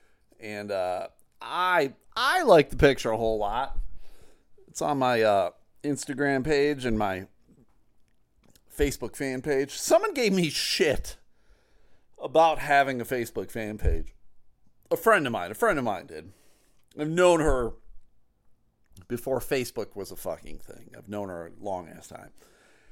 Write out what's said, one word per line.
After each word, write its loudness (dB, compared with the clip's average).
And, -10
uh, -4
I, 0
I 0
like 8
the -8
picture 4
a 0
whole 0
lot. -2
It's -14
on 0
my, 2
uh, 4
Instagram -2
page 2
and 2
my -2
Facebook -2
fan -6
page. -2
Someone 0
gave 0
me 2
shit -2
about 4
having 2
a -8
Facebook -4
fan -6
page. 0
A 2
friend 4
of -2
mine, -4
a -10
friend 0
of -4
mine -4
did. -16
I've -4
known 6
her 0
before -4
Facebook -4
was -10
a -14
fucking -10
thing. -18
I've -18
known -8
her -12
a -20
long -8
ass -20
time. -18